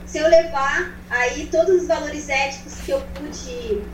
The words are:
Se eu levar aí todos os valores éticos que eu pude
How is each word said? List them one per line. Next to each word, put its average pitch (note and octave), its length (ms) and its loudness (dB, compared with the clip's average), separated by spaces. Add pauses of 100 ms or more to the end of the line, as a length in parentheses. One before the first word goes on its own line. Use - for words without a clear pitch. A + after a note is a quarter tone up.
Se - 140 -8
eu D#4 100 4
levar D#4 640 4 (160)
aí B3 380 0
todos F4 360 4
os - 40 -4
valores D4 420 -2
éticos C#4 520 -4
que - 100 -8
eu C4+ 100 0 (140)
pude B3 680 -6 (140)